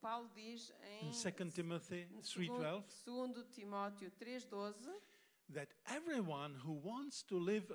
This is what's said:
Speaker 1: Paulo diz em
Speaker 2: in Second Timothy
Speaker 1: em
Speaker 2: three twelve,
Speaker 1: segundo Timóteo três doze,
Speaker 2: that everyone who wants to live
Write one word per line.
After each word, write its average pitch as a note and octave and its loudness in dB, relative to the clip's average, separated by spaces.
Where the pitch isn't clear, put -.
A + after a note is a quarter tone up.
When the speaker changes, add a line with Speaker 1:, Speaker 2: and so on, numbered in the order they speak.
Speaker 1:
Paulo A#3 0
diz A3+ -8
em D#3 0
Speaker 2:
in D3 0
Second F3 0
Timothy F3 0
Speaker 1:
em G#3+ -10
Speaker 2:
three F#3 2
twelve, G3+ 2
Speaker 1:
segundo B3 -2
Timóteo G3+ -2
três B3 -4
doze, G#3 -2
Speaker 2:
that C#3+ -2
everyone G3+ 2
who C3+ -2
wants A3+ -2
to F#3 2
live F#3 6